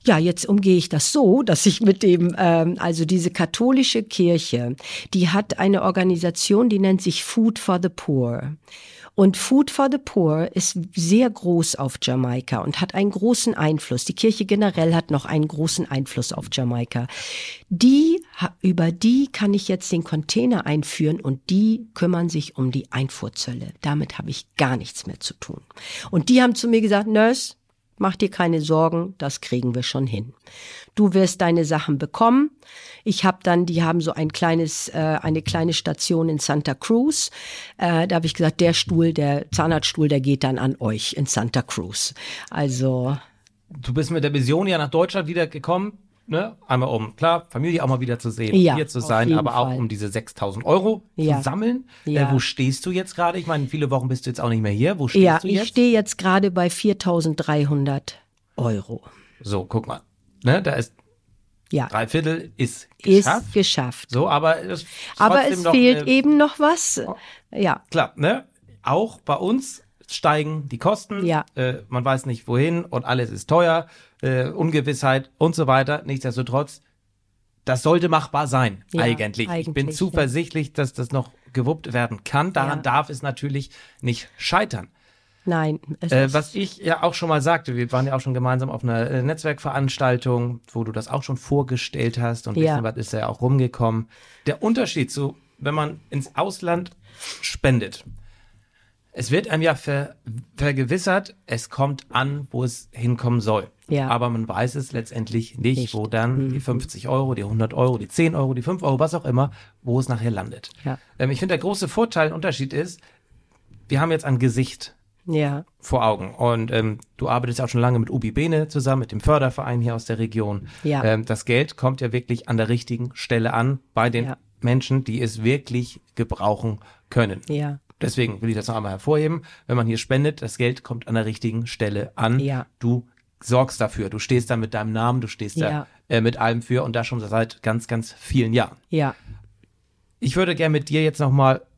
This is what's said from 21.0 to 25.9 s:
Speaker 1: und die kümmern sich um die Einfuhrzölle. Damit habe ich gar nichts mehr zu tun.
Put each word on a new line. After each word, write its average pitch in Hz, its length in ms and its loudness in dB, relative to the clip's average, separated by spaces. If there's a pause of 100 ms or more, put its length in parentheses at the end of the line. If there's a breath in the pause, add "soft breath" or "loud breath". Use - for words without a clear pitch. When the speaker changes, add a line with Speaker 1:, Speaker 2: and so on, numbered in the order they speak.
Speaker 1:
und 135 300 -6
die 220 460 2
kümmern 175 340 0
sich 160 300 -6
um 131 140 0
die 135 200 -6
Einfuhrzölle. 123 880 -6
Damit - 380 -4
habe - 100 -10
ich - 280 -12
gar 127 200 0
nichts - 300 -12
mehr - 120 -10
zu - 140 -10
tun. - 300 -14 (480 loud breath)